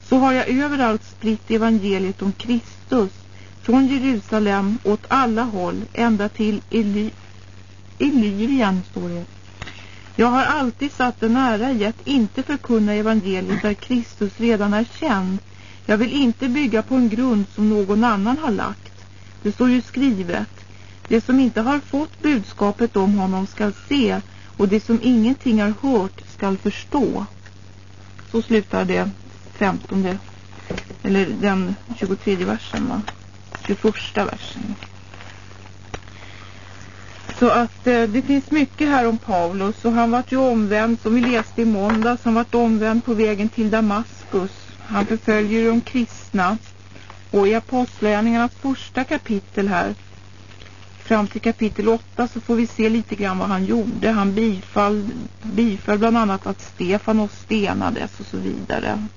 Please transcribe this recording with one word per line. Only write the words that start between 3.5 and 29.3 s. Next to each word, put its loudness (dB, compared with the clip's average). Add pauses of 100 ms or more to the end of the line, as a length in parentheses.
från 4
Jerusalem 0
åt 0
alla 2
håll, -4 (120)
ända 2
till -2
Illy-, 0 (840)
Illyrien", 2 (100)
står -6
det. -8 (920)
"Jag 4
har 4
alltid -2
satt 0
en 4
ära 2
i 0
att -6
inte 2
förkunna 0
evangeliet 0
där 0
Kristus -2
redan 2
är 2 (140)
känd. 0 (480)
Jag 4
vill 2
inte 2
bygga 2
på -2
en 4
grund 2 (100)
som 4
någon 2
annan 2
har -2
lagt. -6 (400)
Det -2
står 2
ju 4
skrivet: -2 (580)
'Det 4
som 4
inte 2
har 2
fått -4
budskapet 0
om 4
honom 0
skall -2 (160)
se, 2 (360)
och 2
det 4
som 2
ingenting 4
har 2
hört 0 (120)
skall -2
förstå.'" -2 (1040)
Så 0
slutar 2
det. 0 (520)